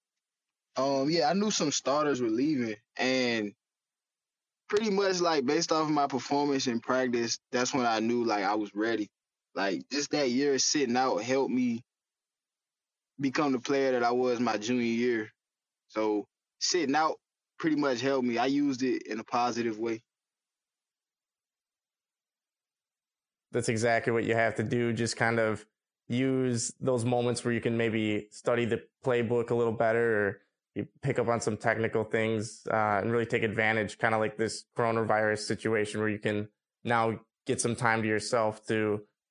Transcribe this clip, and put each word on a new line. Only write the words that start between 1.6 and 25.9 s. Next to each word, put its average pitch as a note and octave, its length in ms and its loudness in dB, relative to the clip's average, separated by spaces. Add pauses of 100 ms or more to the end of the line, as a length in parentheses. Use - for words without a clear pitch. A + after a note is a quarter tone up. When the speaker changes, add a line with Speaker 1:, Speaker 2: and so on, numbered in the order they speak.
Speaker 1:
starters C#3+ 480 0
were A#2+ 80 -2
leaving, A#2+ 480 0 (200)
and A#2+ 560 0 (1160)
pretty G#3+ 220 0
much, F#3+ 300 2
like, D#3+ 240 2
based D#3+ 280 2
off D#3 160 2
of - 20 2
my D3 160 2
performance C#3 600 0
in A#2 100 0
practice, A#2+ 640 0 (100)
that's B2+ 240 0
when B2+ 120 2
I A2+ 120 0
knew, A#2 260 0
like, G#2 200 0
I G2+ 100 2
was G#2+ 180 -4
ready. G#2+ 360 -2 (480)
Like, A2+ 340 -2
just C#3 220 -4
that D3 180 2
year C3+ 300 2
sitting B2+ 360 0
out B2 260 2
helped C3 280 0
me A#2+ 320 0 (1400)
become C#3 320 0
the B2+ 80 2
player C3+ 340 0
that B2 120 2
I A#2+ 80 4
was B2 260 2
my A2+ 200 0
junior A#2+ 240 -2
year. A#2 500 0 (560)
So G#2+ 360 0 (360)
sitting D3 340 0
out D#3 220 0 (420)
pretty D#3+ 160 0
much C#3 260 0
helped C3+ 240 0
me. A#2+ 140 0
I B2 80 2
used C#3 380 0
it - 240 -2
in A2 100 -6
a A2 60 -10
positive A#2 520 -2
way. A2+ 260 -4 (3500)
Speaker 2:
That's A#2+ 180 -2
exactly A#2 440 2
what A2+ 100 2
you G#2+ 140 0
have A2+ 180 2
to - 80 -2
do. A#2 300 0
Just A2+ 240 -2
kind A#2 240 2
of A2 260 0 (400)